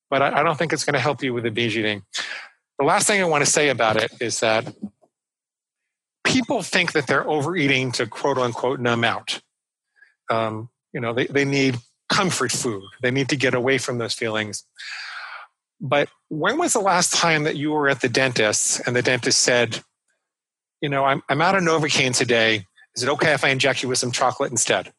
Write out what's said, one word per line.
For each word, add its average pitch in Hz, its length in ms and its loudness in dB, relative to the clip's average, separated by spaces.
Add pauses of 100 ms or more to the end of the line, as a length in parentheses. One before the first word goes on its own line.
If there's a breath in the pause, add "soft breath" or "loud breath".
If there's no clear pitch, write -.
but 135 120 2
I, 147 180 2
I 143 40 2
don't 160 140 0
think 165 160 -2
it's 151 100 -2
gonna 143 160 0
help 131 240 -2
you 127 100 -4
with 117 100 -4
the 117 80 -2
binge 110 240 -2
eating. 107 280 -2 (760 loud breath)
The - 60 2
last 185 220 2
thing 208 140 2
I 185 40 2
want 151 180 2
to - 60 2
say 151 200 4
about 110 320 2
it 117 180 -2
is 113 220 -4
that 113 320 0 (1500)
people 254 380 0
think 170 300 0
that 151 160 0
they're 143 200 0
overeating 139 680 0
to 123 120 -2
quote 135 320 -2
unquote 123 420 -2
numb 117 240 2
out. 104 380 -4 (880 soft breath)
Um, 113 400 -2 (240)
you 151 60 -6
know, 120 140 -4
they, 127 140 -2
they 139 180 0
need 135 320 0 (320)
comfort 170 420 0
food. 104 320 -4 (180)
They 123 100 0
need 131 180 0
to 156 60 0
get 127 180 2
away 127 240 2
from 127 200 -4
those 113 160 -4
feelings. 107 500 -4 (1160 loud breath)
But 143 300 0 (200)
when 170 280 -2
was 339 160 0
the 247 60 2
last 180 340 2
time 160 300 2
that 151 120 0
you 147 160 -2
were 147 180 2
at 139 120 0
the 127 80 0
dentist 120 760 0
and 120 100 -2
the 123 60 2
dentist 127 400 2
said, 120 400 2 (1000)
"You 151 80 -2
know, 139 160 0
I'm, 139 240 2
I'm 135 120 2
out 190 140 4
of 190 80 2
Novocaine 151 520 2
today. 113 500 2 (300 soft breath)
Is - 80 -4
it 127 60 0
okay 151 240 2
if 139 100 0
I 151 60 4
inject 131 340 2
you 127 60 -4
with 127 100 0
some 123 120 -2
chocolate 127 400 0
instead?" 107 480 -2